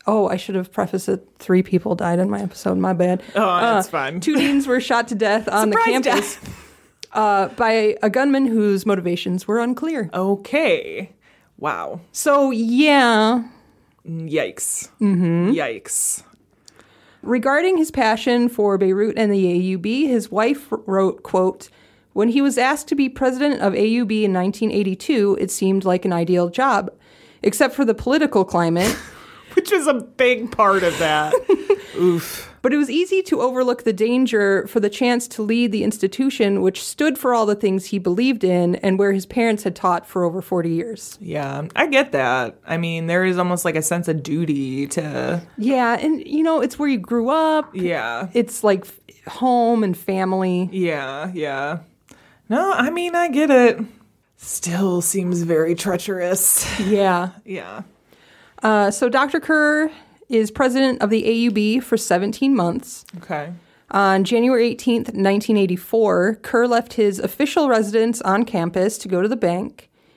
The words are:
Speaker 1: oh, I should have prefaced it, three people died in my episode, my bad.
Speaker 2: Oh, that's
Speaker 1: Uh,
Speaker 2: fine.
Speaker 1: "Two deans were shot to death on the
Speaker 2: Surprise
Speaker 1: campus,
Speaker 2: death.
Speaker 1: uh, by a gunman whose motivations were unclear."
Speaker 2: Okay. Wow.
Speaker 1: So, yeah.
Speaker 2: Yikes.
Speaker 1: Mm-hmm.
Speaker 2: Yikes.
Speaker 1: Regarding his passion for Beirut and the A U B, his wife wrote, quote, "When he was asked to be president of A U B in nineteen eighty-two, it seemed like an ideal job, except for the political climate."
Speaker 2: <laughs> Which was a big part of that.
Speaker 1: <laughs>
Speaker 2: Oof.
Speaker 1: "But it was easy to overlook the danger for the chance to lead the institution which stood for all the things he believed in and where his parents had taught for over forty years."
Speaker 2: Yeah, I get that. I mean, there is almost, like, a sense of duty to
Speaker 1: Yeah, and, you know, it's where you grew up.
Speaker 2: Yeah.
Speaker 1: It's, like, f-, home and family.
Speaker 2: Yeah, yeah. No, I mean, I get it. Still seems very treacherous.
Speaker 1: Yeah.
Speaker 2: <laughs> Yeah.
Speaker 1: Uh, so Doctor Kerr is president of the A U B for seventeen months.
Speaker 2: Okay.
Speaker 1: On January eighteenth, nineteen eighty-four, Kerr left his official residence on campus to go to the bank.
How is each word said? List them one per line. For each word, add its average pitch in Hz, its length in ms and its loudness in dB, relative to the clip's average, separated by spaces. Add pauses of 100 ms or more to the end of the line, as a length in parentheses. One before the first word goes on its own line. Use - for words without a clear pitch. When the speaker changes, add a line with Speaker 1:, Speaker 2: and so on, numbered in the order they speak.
Speaker 1:
oh, 208 220 2
I 185 80 0
should 190 180 -8
have 180 160 -4
prefaced 190 380 -4
it, 190 180 -4 (140)
three 185 240 2
people 180 320 0
died 175 240 0
in 190 100 0
my 202 120 -4
episode, 185 360 -4
my 185 140 0
bad. 180 280 0 (140)
Speaker 2:
Oh, 190 260 0
that's 220 280 2
Speaker 1:
Uh, - 20 -20
Speaker 2:
fine. 151 300 -4
Speaker 1:
"Two 302 160 0
deans 277 320 2
were 247 120 2
shot 240 280 0
to 226 80 -4
death 214 320 0
on 214 220 2
the 208 80 2
Speaker 2:
Surprise 349 260 2
Speaker 1:
campus, - 320 0
Speaker 2:
death. - 280 -18 (480)
Speaker 1:
uh, 202 440 2
by 220 480 2
a 220 60 2
gunman 269 360 2
whose 208 400 2
motivations 180 600 -2
were 214 100 0
unclear." 247 560 -4
Speaker 2:
Okay. 190 960 -2 (480)
Wow. 101 440 -6 (100)
Speaker 1:
So, 285 400 2
yeah. 240 880 4 (640)
Speaker 2:
Yikes. 156 800 -6 (140)
Speaker 1:
Mm-hmm. 175 480 2
Speaker 2:
Yikes. - 720 -4 (1000)
Speaker 1:
Regarding 277 540 0
his 320 140 -2
passion 240 580 2
for 208 300 0
Beirut 196 400 0
and 214 140 2
the 190 200 2
A - 40 0
U 185 220 0
B, 233 280 0
his 240 240 0
wife 233 360 0 (200)
wrote, 190 380 0
quote, 185 440 -2 (460)
"When 208 160 2
he 269 100 2
was 277 160 2
asked 254 320 0
to 320 60 -2
be 269 160 0
president 262 500 0
of 196 140 0
A 208 120 2
U 233 200 2
B 214 180 0
in 196 80 2
nineteen 196 380 0
eighty-two, 202 680 0
it 190 100 -2
seemed 190 340 0
like 185 220 0
an 185 80 0
ideal 175 340 2
job, 208 420 0 (520)
except 254 320 2
for 277 100 0
the 226 100 2
political 247 520 2
climate." 175 560 0
Speaker 2:
<laughs> - 40 -20 (480)
Which 381 180 2
was 330 160 2
a 277 60 4
big 247 580 -2
part 196 320 4
of 165 160 0
that. 151 340 2 (320)
Speaker 1:
<laughs> - 320 -2
Speaker 2:
Oof. 170 460 0 (180)
Speaker 1:
"But 254 100 2
it 294 40 2
was 294 140 0
easy 370 320 0
to 320 180 -2
overlook 247 420 0
the 226 120 0
danger 220 720 2
for - 100 -2
the 202 120 2
chance 240 380 0
to - 140 -8
lead 226 300 0
the 214 100 -2
institution 202 800 0
which 190 220 0
stood - 340 -2
for 247 160 0
all 226 120 2
the 208 100 2
things 190 300 0
he 202 120 -4
believed 214 460 0
in 180 320 2
and 190 240 0
where 202 120 4
his 190 140 -2
parents 226 380 -2
had 185 100 -4
taught 180 320 -2
for 185 160 -2
over 175 200 -2
forty 170 280 -2
years." 196 500 -6
Speaker 2:
Yeah, 147 540 -6
I 311 120 2
get 269 260 2
that. 127 440 0 (120)
I 165 80 -4
mean, 165 320 -4
there 180 160 2
is 185 140 0
almost, 180 260 0
like, 165 100 0
a 156 80 0
sense 175 240 -2
of 156 160 -2
duty 143 640 -2
to 147 520 -4 (160)
Speaker 1:
Yeah, 240 420 0
and, 311 260 -2
you 302 200 -2
know, 320 160 2
it's 247 180 -4
where 294 100 -2
you 262 100 0
grew 233 320 -2
up. 311 440 0
Speaker 2:
Yeah. 160 600 -4
Speaker 1:
It's, - 280 -2
like, 196 220 2
f-, - 480 -20
home 240 500 2
and 185 140 0
family. 190 720 -2
Speaker 2:
Yeah, 156 640 -4
yeah. 147 440 -4 (720)
No, 339 240 0
I 269 180 0
mean, 349 260 -4
I 349 120 2
get 285 220 2
it. 247 300 6 (560)
Still 175 640 -4
seems 180 420 -2
very 165 320 2
treacherous. 180 880 -2 (160)
Speaker 1:
Yeah. 190 560 2
Speaker 2:
<laughs> - 80 -20
Yeah. 117 380 -12 (800)
Speaker 1:
Uh, 208 280 4
so 226 180 0
Doctor 277 300 0
Kerr 302 500 2 (400)
is 220 220 2
president 262 500 0
of 202 100 0
the 220 180 2
A 226 40 2
U 233 200 2
B 214 260 0
for 240 180 0
seventeen 220 600 0
months. - 480 -4 (140)
Speaker 2:
Okay. 165 340 -10 (400)
Speaker 1:
On 196 320 4
January 240 460 2
eighteenth, 233 440 -2
nineteen 202 420 2
eighty-four, 196 840 2
Kerr 240 240 2
left 233 280 0
his 202 260 0
official 285 480 0
residence 226 540 2
on 202 220 2
campus 185 540 -2
to - 100 -12
go 180 140 0
to 208 60 0
the 240 80 -2
bank. 180 520 -4 (280)